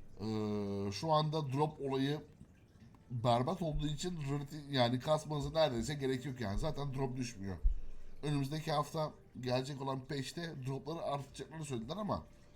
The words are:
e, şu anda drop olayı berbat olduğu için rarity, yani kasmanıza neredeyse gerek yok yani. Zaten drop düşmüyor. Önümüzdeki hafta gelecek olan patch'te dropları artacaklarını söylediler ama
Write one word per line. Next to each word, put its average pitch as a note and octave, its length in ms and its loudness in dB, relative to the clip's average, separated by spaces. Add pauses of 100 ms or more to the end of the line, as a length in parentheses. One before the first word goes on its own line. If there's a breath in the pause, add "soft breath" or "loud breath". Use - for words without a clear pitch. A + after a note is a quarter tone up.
(200)
e, G2 40 -6 (680)
şu D#3+ 200 0
anda D3+ 400 2
drop D3 280 2
olayı C#3 400 0 (920)
berbat B2+ 520 4
olduğu D3 240 0
için E3 320 -2 (120)
rarity, C#3+ 260 -2 (140)
yani B2+ 300 4
kasmanıza D3 500 0
neredeyse C#3+ 440 4
gerek C3 300 0
yok B2+ 160 -4
yani. G#2 180 0
Zaten B2+ 360 0
drop C3 220 0
düşmüyor. G2 400 -4 (680 loud breath)
Önümüzdeki D3 500 0
hafta D3+ 400 0 (280)
gelecek C3 400 0
olan C3+ 200 -2
patch'te C#3+ 680 -6
dropları C#3 360 -4
artacaklarını C#3+ 640 -6
söylediler C3 320 -4
ama D#3 260 -2 (340 loud breath)